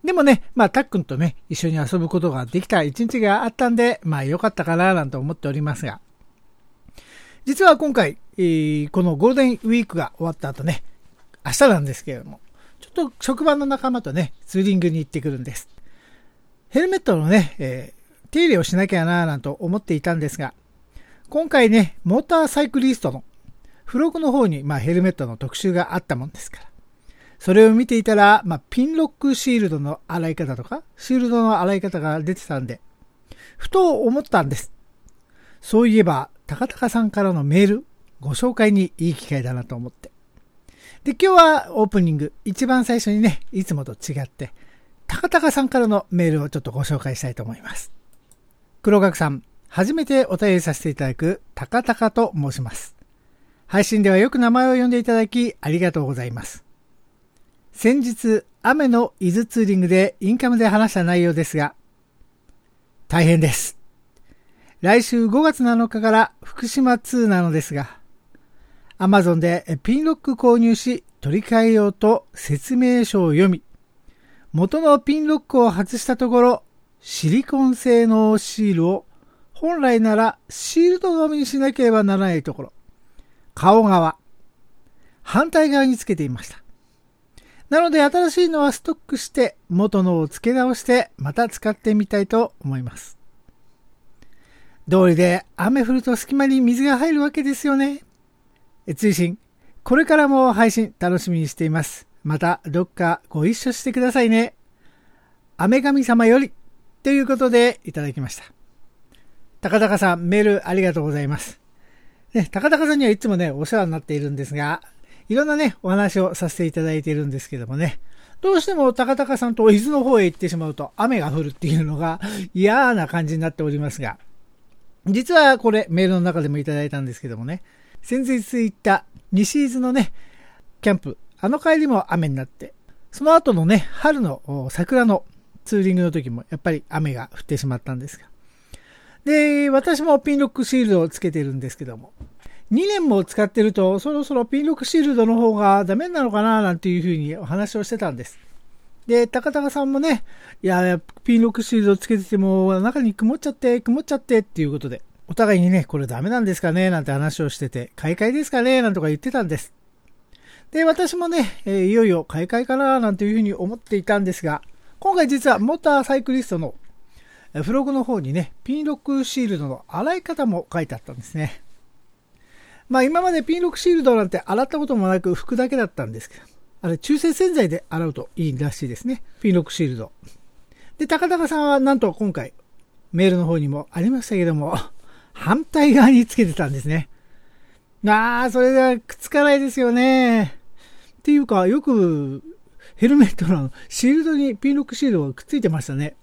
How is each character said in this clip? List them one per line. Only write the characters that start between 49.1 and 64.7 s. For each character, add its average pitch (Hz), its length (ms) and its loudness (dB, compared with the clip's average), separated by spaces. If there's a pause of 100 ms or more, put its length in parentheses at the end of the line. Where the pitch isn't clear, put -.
さ 156 140 -2
ん、 135 140 -8 (240)
初 196 260 -2
め 311 120 -2
て 269 200 2
お 190 100 -4
便 190 200 2
り 175 40 2
さ 156 140 -4
せ - 100 -10
て 160 60 -4
い 139 60 -6
た 139 120 -4
だ 127 80 -4
く、 - 260 -4 (140)
高 233 260 -2
高 226 300 0
と 233 240 0
申 143 160 -4
し 131 100 -8
ま 120 100 -8
す。 - 220 -14 (720)
配 202 180 0
信 214 180 0
で 196 60 4
は 185 80 6
よ 233 120 4
く - 80 -2
名 240 140 4
前 254 180 4
を 254 120 2
呼 247 60 2
ん - 20 2
で 240 100 2
い 226 60 -4
た 240 80 2
だ 226 140 2
き、 240 340 -2
あ 151 80 -6
り 165 100 0
が 175 140 0
と 156 80 -2
う 139 40 -2
ご 135 80 -4
ざ 123 120 -6
い 120 60 -8
ま 117 120 -10
す。 - 220 -18 (1080)
先 262 300 2
日、 226 420 0 (180)
雨 269 280 2
の 233 320 2
伊 180 100 0
豆 220 140 0
ツ 233 160 -2
ー 214 40 4
リ 190 120 2
ン 185 40 2
グ 180 60 2
で 185 320 2
イ 196 140 0
ン 254 40 0
カ 247 120 0
ム 240 80 2
で 226 100 4
話 214 240 2
し - 40 -10
た 180 100 2
内 175 180 2
容 170 100 2
で 160 120 -2
す - 100 -10
が、 147 180 -2 (1300)
大 165 160 2
変 165 160 6
で 156 140 4
す。 - 240 -6 (1040)